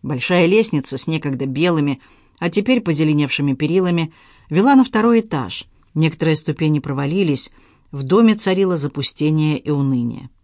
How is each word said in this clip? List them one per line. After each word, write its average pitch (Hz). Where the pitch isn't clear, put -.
Большая 147
лестница 170
с -
некогда 147
белыми, 143
а 175
теперь 226
позеленевшими 147
перилами 165
вела 220
на 262
второй 226
этаж. 131
Некоторые 156
ступени 151
провалились, 147
в 139
доме 214
царило 190
запустение 151
и -
уныние. 131